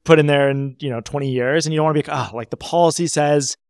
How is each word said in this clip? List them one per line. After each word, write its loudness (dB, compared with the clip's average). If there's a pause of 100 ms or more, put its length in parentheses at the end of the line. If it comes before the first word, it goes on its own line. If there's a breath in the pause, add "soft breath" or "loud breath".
put 6
in 4
there 2
in, -4
you -8
know, -6
twenty -6
years. 0
And -4
you -2
don't 2
wanna 0
be -6
like, -6
"Ah, -6
like, -12
the -12
policy 0
says 0 (120)